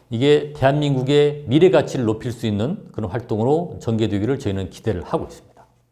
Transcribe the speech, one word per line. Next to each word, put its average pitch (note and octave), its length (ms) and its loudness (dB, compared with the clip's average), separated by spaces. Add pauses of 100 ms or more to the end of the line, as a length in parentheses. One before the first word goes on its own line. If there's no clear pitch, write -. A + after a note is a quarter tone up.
이게 D3 440 2
대한민국의 C#3+ 960 2
미래 D#3 220 6
가치를 C3+ 360 2
높일 A2 260 -2
수 A2+ 160 -6
있는 A2 440 -4
그런 G#2+ 200 -6
활동으로 B2 680 -2
전개되기를 A2 600 -2
저희는 G2 300 -4
기대를 F2+ 340 -6
하고 - 220 -6
있습니다. - 400 -20 (260)